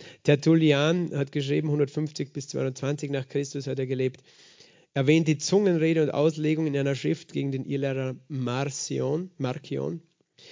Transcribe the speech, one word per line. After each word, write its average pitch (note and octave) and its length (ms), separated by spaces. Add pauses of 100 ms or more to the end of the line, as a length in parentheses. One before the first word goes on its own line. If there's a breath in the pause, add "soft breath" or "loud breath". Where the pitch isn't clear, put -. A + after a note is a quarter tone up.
(240 loud breath)
Tertullian D#3 920
hat C#3 160
geschrieben, D3 380
hundertfünfzig D3 640
bis C#3 160
zweihundertzwanzig C3+ 600
nach C3+ 200
Christus C#3+ 380
hat C3 120
er C3+ 60
gelebt, B2+ 360 (720 soft breath)
erwähnt D3+ 360
die D#3 80
Zungenrede E3 640
und D3 60
Auslegung D#3 580
in C#3+ 80
einer C#3 200
Schrift - 360
gegen C#3 220
den C3 100
Irrlehrer C3+ 540 (100)
Marcion, C3+ 1120
Marcion. C#3 640 (500 loud breath)